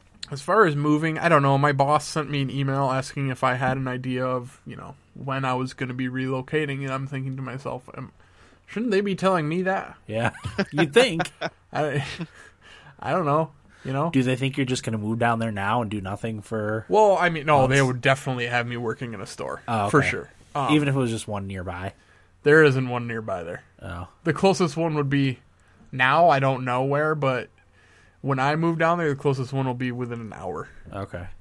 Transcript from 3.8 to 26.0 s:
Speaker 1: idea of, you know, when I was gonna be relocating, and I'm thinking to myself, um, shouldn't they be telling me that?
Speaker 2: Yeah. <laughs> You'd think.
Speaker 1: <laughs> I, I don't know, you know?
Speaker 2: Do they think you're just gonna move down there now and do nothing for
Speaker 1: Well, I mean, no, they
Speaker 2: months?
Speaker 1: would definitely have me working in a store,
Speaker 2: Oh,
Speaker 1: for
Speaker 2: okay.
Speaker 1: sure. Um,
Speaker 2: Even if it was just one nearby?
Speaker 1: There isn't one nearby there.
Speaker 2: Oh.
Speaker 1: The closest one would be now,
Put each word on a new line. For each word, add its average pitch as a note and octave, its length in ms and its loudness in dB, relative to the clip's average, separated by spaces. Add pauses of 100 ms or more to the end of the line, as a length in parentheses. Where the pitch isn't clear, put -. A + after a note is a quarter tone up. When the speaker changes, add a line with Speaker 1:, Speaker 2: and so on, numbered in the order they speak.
Speaker 1:
idea B2+ 380 -4
of, B2+ 400 -6
you C3 100 -14
know, - 200 -16 (180)
when C3+ 300 -4
I C3 100 0
was B2+ 180 -2
gonna B2+ 220 -6
be B2+ 140 -2
relocating, C3 760 -4
and C#3 80 -6
I'm C3+ 160 -4
thinking C3+ 300 -6
to C3 60 -8
myself, B2+ 540 -10
um, - 160 -14 (540)
shouldn't A#3 240 -4
they G3 100 4
be G3+ 140 0
telling F3+ 340 2
me E3+ 140 -2
that? F#3 340 -4 (100)
Speaker 2:
Yeah. A2 260 0 (200)
<laughs> - 200 -2
You'd C#3+ 200 2
think. F3+ 380 4 (200)
Speaker 1:
<laughs> - 220 -20
I, C#3+ 320 -2 (960)
I B2 120 -4
don't F3 120 0
know, D#3 260 0 (340)
you C3 80 -6
know? D3 180 -2
Speaker 2:
Do C#3 120 4
they B2+ 140 2
think C3+ 200 -2
you're C#3 100 0
just B2 160 -2
gonna A2+ 160 -4
move A2 220 -2
down A#2 180 2
there A2+ 140 -2
now G#2 280 0
and G#2+ 100 -4
do G#2 100 -4
nothing G2+ 420 -6
for G#2+ 460 -4
Speaker 1:
Well, G3+ 300 6
I F3 120 4
mean, D#3 160 -6
no, C#3+ 200 6
they C3 100 4
Speaker 2:
months? C#3 100 6
Speaker 1:
would B2+ 160 -2
definitely C3+ 460 0
have A#2+ 180 0
me A#2+ 100 -6
working A#2 380 -6
in G2 60 -10
a G#2+ 60 -12
store, - 400 -10
Speaker 2:
Oh, G#2+ 240 0
Speaker 1:
for C#3+ 100 6
Speaker 2:
okay. B2+ 100 2
Speaker 1:
sure. - 200 -6 (260)
Um, C#3+ 180 0
Speaker 2:
Even D3 140 2
if C#3 60 2
it C#3 40 0
was B2 120 0
just A2+ 180 -6
one G2+ 180 -6
nearby? F#2 460 -8 (500)
Speaker 1:
There D#3 220 8
isn't C3 240 4
one A#2+ 180 -4
nearby A2 360 -6
there. E2+ 200 -10 (200)
Speaker 2:
Oh. F2+ 260 -10 (160)
Speaker 1:
The E3+ 80 2
closest F3+ 440 2
one E3 180 0
would D3 160 0
be C#3 280 0 (540)
now, C#3 380 6